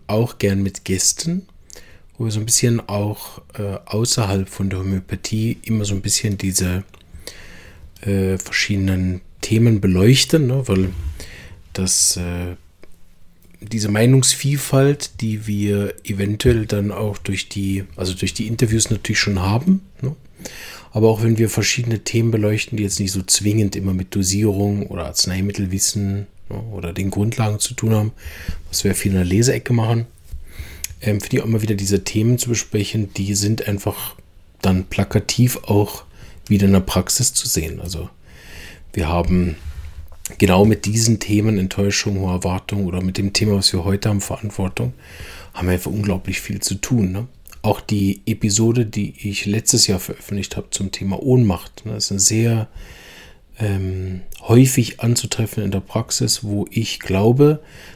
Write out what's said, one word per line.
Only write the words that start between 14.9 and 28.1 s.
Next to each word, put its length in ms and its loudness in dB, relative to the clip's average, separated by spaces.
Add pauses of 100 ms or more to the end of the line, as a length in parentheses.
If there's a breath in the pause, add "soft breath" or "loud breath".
die 260 -4
wir 560 0
eventuell 600 2
dann 260 0
auch 260 -4
durch 320 -4
die, 360 -2 (100)
also 180 -4
durch 200 -4
die 140 -4
Interviews 420 2
natürlich 300 -2
schon 220 0
haben, 400 2 (200)
ne? 140 -4 (760 loud breath)
Aber 180 4
auch 140 2
wenn 160 4
wir 100 4
verschiedene 500 0
Themen 300 0
beleuchten, 480 0
die 60 0
jetzt 160 -2
nicht 140 -2
so 100 -2
zwingend 520 2
immer 180 -2
mit 220 -4
Dosierung 720 0
oder 200 -8
Arzneimittelwissen, 1200 -2 (220)
ne, 60 -8 (160)
oder 220 -8
den 160 -2
Grundlagen 500 0
zu 140 -4
tun 220 2
haben, 160 2 (580 loud breath)